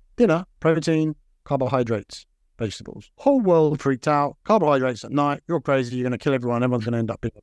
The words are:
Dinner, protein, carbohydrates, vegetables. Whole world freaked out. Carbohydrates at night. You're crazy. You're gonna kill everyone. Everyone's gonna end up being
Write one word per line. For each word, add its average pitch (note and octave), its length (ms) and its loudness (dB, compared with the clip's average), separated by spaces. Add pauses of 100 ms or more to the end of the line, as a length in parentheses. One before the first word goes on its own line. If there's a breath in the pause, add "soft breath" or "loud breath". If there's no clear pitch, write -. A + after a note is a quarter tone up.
(160)
Dinner, F3+ 300 2 (140)
protein, D#3+ 560 0 (300)
carbohydrates, B2+ 800 -4 (320)
vegetables. - 580 -10
Whole C#4 240 2
world E3 400 4
freaked C3+ 280 -2
out. C#3+ 360 0
Carbohydrates C#3 600 2
at A2 80 -16
night. C#3+ 360 0
You're E3 140 -2
crazy. C3 340 -2
You're B2 80 -4
gonna B2 140 -2
kill C#3+ 160 0
everyone. A#2+ 280 0
Everyone's B2 240 0
gonna A#2 120 -2
end A2+ 120 -2
up - 120 -10
being A#2 100 -4 (120)